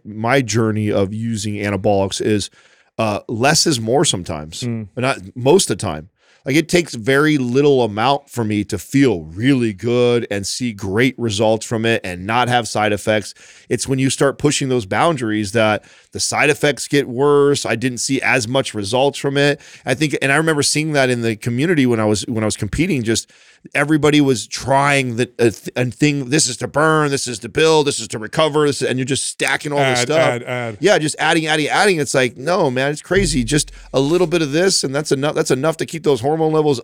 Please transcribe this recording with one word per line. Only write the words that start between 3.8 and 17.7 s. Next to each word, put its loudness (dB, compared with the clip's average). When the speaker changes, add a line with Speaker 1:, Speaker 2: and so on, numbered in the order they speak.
Speaker 1:
sometimes, -6
Speaker 2:
Mm. -6
Speaker 1:
but -4
not -2
most 4
of 0
the -8
time. -6
Like, -2
it 2
takes 0
very 2
little 2
amount 0
for -6
me 0
to -6
feel 2
really 0
good 0
and -4
see -6
great 0
results 0
from -4
it 2
and -8
not 0
have 0
side 0
effects. -2
It's -2
when -2
you 2
start 0
pushing 0
those 0
boundaries 0
that 2
the -8
side 0
effects 0
get 2
worse. 2
I 0